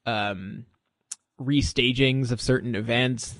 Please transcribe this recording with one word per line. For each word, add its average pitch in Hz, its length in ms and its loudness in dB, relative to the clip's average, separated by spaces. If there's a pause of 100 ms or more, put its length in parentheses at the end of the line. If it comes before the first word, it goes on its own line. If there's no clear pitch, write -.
um, 104 600 -4 (760)
restagings 131 920 2
of 117 100 -2
certain 123 340 0
events, 117 640 -2